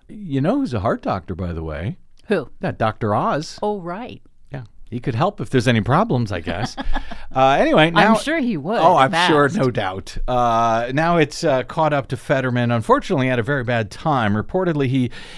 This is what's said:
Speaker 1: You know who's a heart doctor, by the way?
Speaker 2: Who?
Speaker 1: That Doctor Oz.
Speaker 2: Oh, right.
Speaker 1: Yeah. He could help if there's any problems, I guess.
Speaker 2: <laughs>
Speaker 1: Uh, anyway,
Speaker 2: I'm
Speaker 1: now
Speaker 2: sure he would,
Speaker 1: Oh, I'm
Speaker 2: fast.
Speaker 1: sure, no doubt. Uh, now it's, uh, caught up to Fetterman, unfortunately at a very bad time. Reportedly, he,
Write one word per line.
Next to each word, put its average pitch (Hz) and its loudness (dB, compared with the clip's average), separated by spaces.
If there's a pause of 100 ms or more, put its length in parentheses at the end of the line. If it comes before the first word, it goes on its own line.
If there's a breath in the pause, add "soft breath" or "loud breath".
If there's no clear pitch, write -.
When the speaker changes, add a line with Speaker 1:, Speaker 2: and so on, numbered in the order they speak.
Speaker 1:
You 147 -4
know 190 2
who's 262 -2
a 104 -2
heart 143 -2
doctor, 92 -4
by 87 -6
the 80 -6
way? 80 -6 (300)
Speaker 2:
Who? 170 -2 (120)
Speaker 1:
That 147 -4
Doctor 110 0
Oz. 156 -2
Speaker 2:
Oh, 208 -2
right. 180 -12 (280)
Speaker 1:
Yeah. 131 -10 (260)
He 120 -6
could 123 -4
help 170 0
if - -8
there's 131 2
any 113 4
problems, 131 0
I 90 -4
guess. 87 -6
Speaker 2:
<laughs> - -8 (460 loud breath)
Speaker 1:
Uh, 135 4
anyway, 240 4
Speaker 2:
I'm 165 2
Speaker 1:
now 214 6
Speaker 2:
sure 311 -2
he 233 -2
would, 185 -2
Speaker 1:
Oh, 170 6
I'm 135 6
Speaker 2:
fast. 170 2
Speaker 1:
sure, 147 6
no 151 0
doubt. 98 -6 (100)
Uh, 117 2
now 170 2
it's, 151 2
uh, 135 2
caught 151 0
up 139 0
to 123 -6
Fetterman, 123 0
unfortunately 131 2
at 127 0
a 113 0
very 135 -2
bad 113 -2
time. 123 0
Reportedly, 147 0
he, 127 0 (260 loud breath)